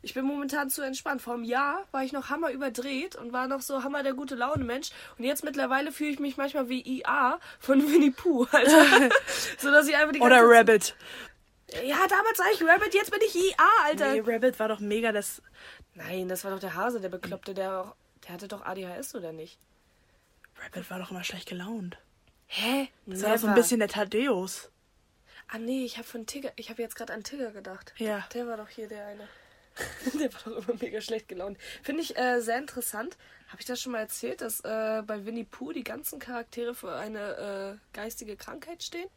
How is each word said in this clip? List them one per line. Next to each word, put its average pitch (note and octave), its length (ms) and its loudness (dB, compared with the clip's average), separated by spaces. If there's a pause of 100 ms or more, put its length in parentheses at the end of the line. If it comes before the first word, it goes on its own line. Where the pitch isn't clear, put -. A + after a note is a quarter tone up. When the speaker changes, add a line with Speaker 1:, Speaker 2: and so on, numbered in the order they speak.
Speaker 1:
Ich - 100 -14
bin C4 100 -4
momentan C#4 460 -4
zu D4 140 -6
entspannt. C4+ 380 -6
Vor A#3+ 120 -8
einem A#3+ 100 -6
Jahr C#4+ 480 -2
war C4+ 120 -2
ich C4 100 -6
noch C4 160 -8
hammer D4+ 220 -2
überdreht C4+ 640 -6
und A#3+ 180 -12
war B3+ 140 -4
noch C4+ 140 -4
so C4+ 220 -6
hammer C#4 200 -4
der C4+ 100 -2
gute C4+ 220 -8
Laune-Mensch. B3 540 -4 (280)
Und A#3 80 -8
jetzt C#4+ 180 -2
mittlerweile C#4 480 -2
fühle D4+ 200 -4
ich C#4 80 -6
mich C#4+ 180 -4
manchmal C#4 320 -2
wie B3+ 180 -4
I C4 180 -6
A C#4 340 2 (200)
von C4+ 220 6 (100)
Winnie D4 200 8
Pooh, C4 400 2
Alter. D4 580 10 (240)
Speaker 2:
<laughs> - 240 -6
Speaker 1:
So, C#4+ 140 0
dass D4 160 8
ich D4+ 80 0
einfach D4+ 180 4
die D4 60 -2
Speaker 2:
Oder A#3+ 220 10
Speaker 1:
ganze A#3 80 12
Zeit A#3 100 12
Speaker 2:
Rabbit. A3 360 6 (920)
Speaker 1:
Ja, D4 100 0 (100)
damals G4+ 320 2
war F4+ 140 2
ich F4+ 100 0
Rabbit, F4 300 6
jetzt G4+ 180 2
bin G4+ 140 -2
ich G4 100 -2
I F#4 220 2
A, F4+ 300 8
Alter. D4 260 2
Speaker 2:
Nee, A3 120 0
Rabbit A#3 340 2
war A3 80 0
doch G#3+ 120 -4
mega G#3+ 320 -2
das G#3 300 -6 (540)
Speaker 1:
Nein, F3+ 340 -8
das F#3 140 -6
war G3 80 -6
doch F#3+ 80 -6
der F3+ 160 -10
Hase, G3+ 260 -2
der F#3 80 -6
Bekloppte, F#3 460 -10
der F#3+ 260 -4
auch, G3+ 140 -14 (300)
der F3 100 -14
hatte G3 120 -16
doch G3+ 160 -12
A F#3 120 -8
D F#3+ 120 -10
H F3+ 80 -12
S, - 200 -12
oder F3 180 -10
nicht? D#3+ 240 -16 (1040)
Speaker 2:
Rabbit - 280 -14
war F#3 80 -8
doch F3+ 120 -10
immer F3+ 120 -10
schlecht - 260 -10
gelaunt. F#3 480 -10 (500)
Speaker 1:
Hä? C4 420 -4 (180)
Speaker 2:
Das F#3+ 160 -8
war G#3+ 80 2
doch A#3 80 4
so A3 80 0
ein G#3 60 4
Speaker 1:
Never. A#3 80 8
Speaker 2:
bisschen A#3 180 2
der G#3 100 0
Thaddeus. G#3 800 -2 (840)
Speaker 1:
Ah, A3 60 -12
nee, B3+ 260 -4
ich A#3 140 -8
hab A#3 80 -14
von A3+ 220 -12
Tigger, C#4 280 -10
ich - 140 -16
hab A#3 100 -14
jetzt A3+ 160 -8
grad A#3+ 160 -12
an G#3+ 120 -10
Tigger B3+ 280 -8
gedacht. F#3+ 460 -16
Speaker 2:
Ja. G#3+ 360 -4
Speaker 1:
Der A#3+ 140 -8
war A3+ 100 -6
doch G#3+ 120 -16
hier G#3+ 180 -14
der G#3 200 -14
eine. G#3 200 -18 (480)
<laughs> - 440 -8
Der C#4+ 140 -2
war - 120 -20
doch A3 220 -10
immer A3+ 140 -2
mega G#3+ 200 -8
schlecht A3 260 -8
gelaunt. G3 300 -10 (260)
Finde D4+ 200 -4
ich, - 140 -8
äh, B3 240 0
sehr A3+ 160 -4
interessant. B3+ 580 -8 (340)
Hab - 100 -20
ich - 60 -16
das B3 160 -8
schon B3+ 120 -8
mal A3 60 -4
erzählt, A3+ 420 -8
dass, A3+ 200 -8
äh, A3 460 -4
bei G#3 180 -8
Winnie A3+ 200 -8
Pooh C#4+ 260 -14
die C4+ 140 -8
ganzen D4+ 340 -10
Charaktere A#3+ 560 -10
für F3 200 -12
eine, G3+ 840 -10
äh, - 160 -20
geistige G#3+ 400 -12
Krankheit - 480 -16
stehen? F4 340 -12